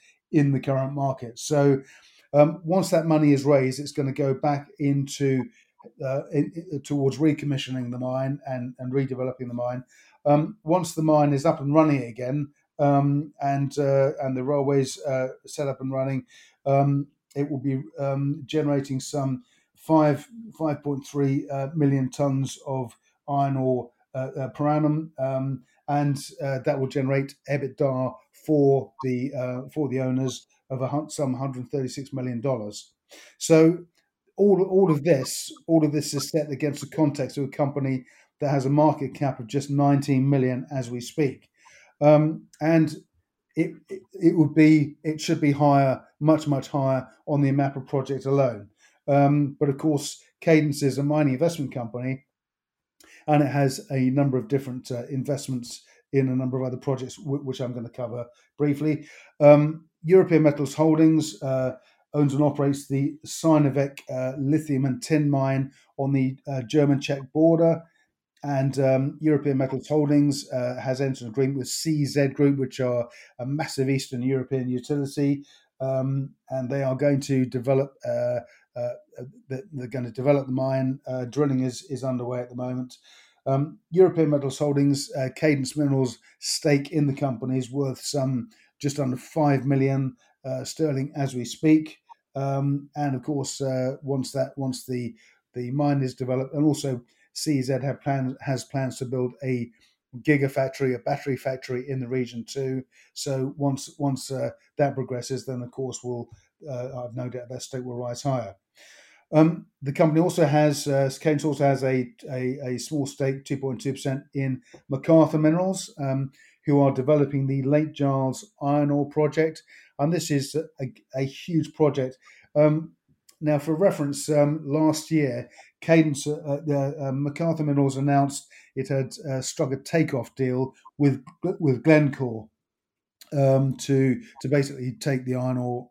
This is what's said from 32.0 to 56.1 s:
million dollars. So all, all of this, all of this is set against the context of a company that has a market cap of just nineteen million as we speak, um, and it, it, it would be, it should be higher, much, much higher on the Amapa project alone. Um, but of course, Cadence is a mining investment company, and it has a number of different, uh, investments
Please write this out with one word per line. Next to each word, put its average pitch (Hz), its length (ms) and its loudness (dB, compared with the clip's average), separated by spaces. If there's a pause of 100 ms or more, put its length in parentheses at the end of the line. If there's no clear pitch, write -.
million 127 260 -6
dollars. 113 540 -6 (440)
So 165 420 6 (580)
all, 196 260 6
all 190 260 4
of 143 140 2
this, 143 480 0 (160)
all 165 180 6
of 147 60 2
this 143 220 -2
is 139 160 -4
set - 200 -2
against 143 300 -4
the - 160 -12
context 143 420 0
of 143 60 -4
a 135 60 -6
company 135 560 -2 (340)
that 143 100 -2
has 139 160 0
a 135 40 0
market 147 440 2
cap 135 260 -4
of 120 80 -12
just 139 220 -4
nineteen 139 600 2
million 131 420 2
as 131 180 -8
we 123 120 -8
speak, - 480 -4 (500)
um, 151 460 4 (160)
and 160 340 4 (640)
it, 170 160 0 (160)
it, 190 120 -12 (120)
it 175 240 4
would 151 180 4
be, 156 480 6
it 156 160 -4
should 160 220 -2
be 147 100 4
higher, 139 500 4 (200)
much, 151 260 2
much 135 220 -2
higher 135 360 -2 (200)
on 143 160 0
the 139 80 2
Amapa 139 320 -2
project 135 440 -4
alone. 131 440 0 (400)
Um, 143 500 4
but 147 80 2
of 139 100 0
course, 143 460 -2 (160)
Cadence 151 440 4
is 131 140 2
a 139 60 -2
mining 147 300 2
investment 147 400 -2
company, 123 500 -8 (1040)
and 151 160 4
it 139 40 2
has 139 440 0
a 131 180 2
number 135 280 2
of 120 100 -4
different, 131 420 -4
uh, 120 200 -6
investments 131 760 -6 (300)